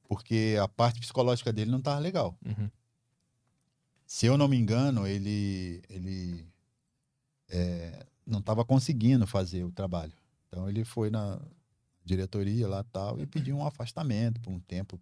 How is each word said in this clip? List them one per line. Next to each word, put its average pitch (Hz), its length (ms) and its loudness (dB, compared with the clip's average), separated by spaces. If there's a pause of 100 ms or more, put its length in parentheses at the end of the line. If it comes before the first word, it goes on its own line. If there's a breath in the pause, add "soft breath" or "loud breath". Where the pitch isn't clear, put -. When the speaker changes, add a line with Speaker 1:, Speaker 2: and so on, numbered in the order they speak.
Speaker 1:
porque 110 520 2
a 98 60 4
parte 117 340 2
psicológica 123 520 0
dele 107 180 0
não 127 100 0
tava 143 200 -2
legal. 147 440 -2
Speaker 2:
Uhum. 104 240 -4 (1400)
Speaker 1:
Se - 220 0
eu 131 100 8
não 143 120 6
me 135 80 4
engano, 120 500 4
ele, 98 840 -2
ele, 90 560 -8 (1040)
é, 87 560 -4 (220)
não 101 160 -2
tava 110 220 2
conseguindo 127 640 4
fazer 92 340 0
o 87 80 -4
trabalho. 87 420 -4 (360)
Então 92 200 -6
ele 107 160 -2
foi 110 240 -2
na 104 320 -4 (640)
diretoria 98 600 0
lá 98 160 -2
tal 104 380 -6
e 143 60 -6
pediu 139 300 -4
um 143 80 -4
afastamento 117 760 -2
por 117 100 -10
um 90 80 -6
tempo 90 440 -8